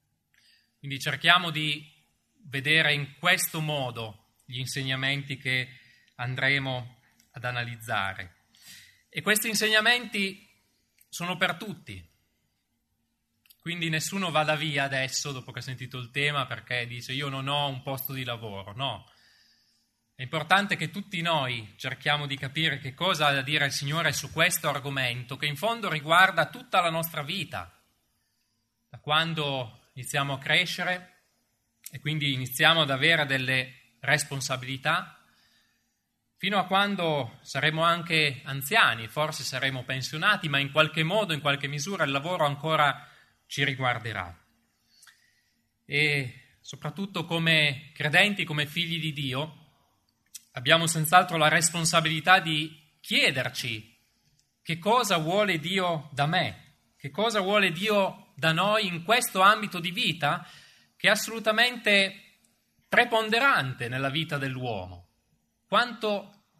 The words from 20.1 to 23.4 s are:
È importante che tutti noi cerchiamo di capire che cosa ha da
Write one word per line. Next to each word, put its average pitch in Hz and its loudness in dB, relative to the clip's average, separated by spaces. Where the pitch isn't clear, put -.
È - -16
importante 175 2
che 156 -4
tutti 190 -8
noi 127 -2
cerchiamo 143 -2
di 135 -4
capire 143 -2
che 127 -10
cosa 160 0
ha 139 4
da 139 0